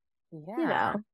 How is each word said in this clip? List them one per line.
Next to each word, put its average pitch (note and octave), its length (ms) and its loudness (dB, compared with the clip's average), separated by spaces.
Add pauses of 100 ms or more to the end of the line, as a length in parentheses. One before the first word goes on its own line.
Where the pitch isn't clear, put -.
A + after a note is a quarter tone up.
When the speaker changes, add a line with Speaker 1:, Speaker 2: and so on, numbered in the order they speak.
(560)
Speaker 1:
you E4 100 0
Speaker 2:
Yeah. - 20 2
Speaker 1:
know, G#3 360 2 (100)